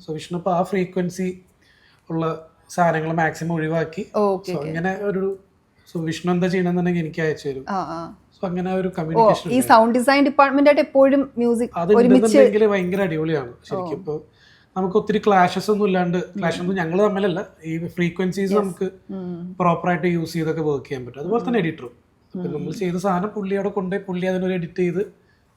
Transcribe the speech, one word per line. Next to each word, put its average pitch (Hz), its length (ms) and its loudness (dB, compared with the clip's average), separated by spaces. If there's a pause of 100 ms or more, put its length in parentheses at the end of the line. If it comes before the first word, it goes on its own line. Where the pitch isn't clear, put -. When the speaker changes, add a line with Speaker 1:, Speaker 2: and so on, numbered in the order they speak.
Speaker 1:
So 160 60 -8
വിഷ്ണു 156 260 -8
ഇപ്പൊ 180 140 -2
ആ 170 100 2
ഫ്രീക്വൻസി 185 800 -4 (680)
ഉള്ള 160 380 -4 (200)
സാധനങ്ങൾ 160 440 0
മാക്സിമം 160 400 -2
ഒഴിവാക്കി, 160 540 -4 (100)
Speaker 2:
ഓക്കെ, 190 360 -2
Speaker 1:
so 160 60 -4
Speaker 2:
ഓക്കെ. 147 100 -8
Speaker 1:
അങ്ങനെ 170 320 -4
ഒരു, 190 380 -4 (580)
so 170 60 -6
വിഷ്ണു 160 300 -2
എന്താ 180 140 0
ചെയ്യണമെന്നുണ്ടെങ്കിൽ 175 540 0
എനിക്ക് 160 220 -6
അയച്ചു 151 260 -2
തരും. 135 200 -8
Speaker 2:
ആ, 202 60 -4
ആ. 165 420 -8 (160)
Speaker 1:
So - 140 -8
അങ്ങനെ 180 280 -4
ഒരു 190 140 -2
Speaker 2:
ഓ, - 100 -10
Speaker 1:
കമ്മ്യൂണിക്കേഷൻ 180 520 2
Speaker 2:
ഈ 240 40 0
Speaker 1:
ഉണ്ട്. 254 120 2
Speaker 2:
സൗണ്ട് 226 320 6
ഡിസൈൻ 269 260 4
ഡിപ്പാർട്ട്മെന്റ് 277 460 4
ആയിട്ട് 294 100 4
എപ്പോഴും 277 580 4
മ്യൂസിക് 240 380 0
Speaker 1:
അത് 170 180 2
Speaker 2:
ഒരുമിച്ച് 247 200 8
Speaker 1:
ഉണ്ടെന്നുണ്ടെങ്കിൽ 214 520 6
ഭയങ്കര 196 360 0
അടിപൊളിയാണ് 156 500 -2 (120)
ശരിക്കും. 180 300 -6
Speaker 2:
ഓ. - 40 -6
Speaker 1:
ഇപ്പൊ 151 220 -6 (560)
നമുക്ക് 190 200 0
ഒത്തിരി 208 220 0
ക്ലാഷസ് 185 520 2
ഒന്നും 208 160 2
ഇല്ലാണ്ട്, 180 320 0
Speaker 2:
ഉം. - 200 -8
Speaker 1:
ക്ലാഷ് 175 220 -2
ഒന്നും 185 160 -4
ഞങ്ങൾ 175 260 0
തമ്മിലല്ല, 196 440 0 (180)
ഈ 165 220 -6
ഫ്രീക്വൻസീസ് 185 680 -2
Speaker 2:
യെസ്. 208 100 2
Speaker 1:
നമുക്ക് 185 280 -6 (200)
Speaker 2:
ഉം. 180 500 -10
Speaker 1:
പ്രോപ്പർ 175 300 0
ആയിട്ട് 175 160 -2
യൂസ് 170 260 -2
ചെയ്തൊക്കെ 160 300 -4
വർക്ക് 143 240 -2
ചെയ്യാൻ 127 200 -10
പറ്റും. 120 140 -14
അതുപോലെ 220 280 -4
തന്നെ 240 100 0
Speaker 2:
ഉം. 175 80 0
Speaker 1:
എഡിറ്ററും. - 440 -10 (240)
ഇപ്പൊ 180 140 -8
Speaker 2:
ഉം. 165 40 -8
Speaker 1:
നമ്മൾ 156 200 -8
ചെയ്ത 180 220 -4
സാധനം 185 340 -2
പുള്ളി 202 260 -6
അവിടെ 196 140 -2
കൊണ്ടുപോയി 196 360 -4
പുള്ളി 180 220 -4
അതിനൊരു 185 280 -2
എഡിറ്റ് 170 220 -8
ചെയ്ത് 180 380 -2 (420)